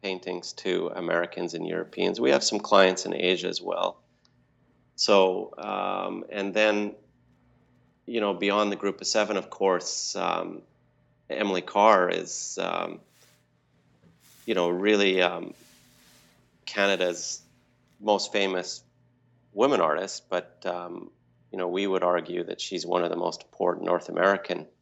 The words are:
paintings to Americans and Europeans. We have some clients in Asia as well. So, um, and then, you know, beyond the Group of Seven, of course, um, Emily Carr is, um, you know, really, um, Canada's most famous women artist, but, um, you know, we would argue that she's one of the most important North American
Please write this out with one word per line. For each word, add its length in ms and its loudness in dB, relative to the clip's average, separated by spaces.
paintings 520 -6
to 420 -2
Americans 580 -2
and 140 -6
Europeans. 520 -2
We 120 4
have 120 4
some 160 0
clients 460 4
in 80 -6
Asia 340 0
as 140 -6
well. 360 -4
So, 640 4
um, 720 -4
and 220 -4
then, 420 2
you 160 -2
know, 120 2
beyond 380 2
the 40 -2
Group 260 -4
of 60 -6
Seven, 300 0
of 120 -6
course, 680 -2
um, 460 -4
Emily 320 -2
Carr 480 4
is, 520 -6
um, 380 -4
you 100 0
know, 140 2
really, 520 4
um, 320 -2
Canada's 760 0
most 300 2
famous 520 -2
women 280 4
artist, 480 0
but, 360 -6
um, 460 -8
you 60 -10
know, 100 -2
we 200 0
would 160 0
argue 400 0
that 160 -8
she's 260 -6
one 180 0
of 60 0
the 60 -2
most 280 -4
important 420 -2
North 240 0
American 560 2